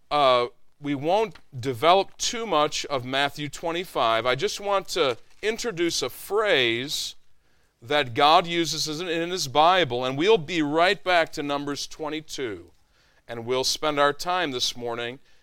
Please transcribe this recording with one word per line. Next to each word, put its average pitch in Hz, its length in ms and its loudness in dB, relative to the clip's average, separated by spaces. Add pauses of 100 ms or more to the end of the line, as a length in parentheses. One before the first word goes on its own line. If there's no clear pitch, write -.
(120)
uh, 131 340 4 (340)
we 147 140 -4
won't 170 420 0 (220)
develop 139 600 2
too 233 280 -4
much 151 400 0
of 131 180 -4
Matthew 139 440 -2
twenty-five. 151 760 0
I 127 120 2
just 202 240 -4
want 202 300 -2
to 139 280 0 (240)
introduce 190 600 -2
a 127 60 -4
phrase 143 1080 0 (640)
that 131 320 0
God 156 320 6
uses 160 440 -4
in, 156 180 -8
in 170 240 -4
his 175 160 -4
Bible, 147 580 4
and 131 140 -2
we'll 208 180 6
be 160 260 -2
right 165 420 2
back 175 300 2
to 151 100 -8
Numbers 143 420 -6
twenty-two, 147 880 -10 (560)
and 117 180 -10
we'll 127 160 0
spend 147 380 -2
our 143 120 6
time 180 380 -2
this 123 260 -4
morning 120 440 -8 (220)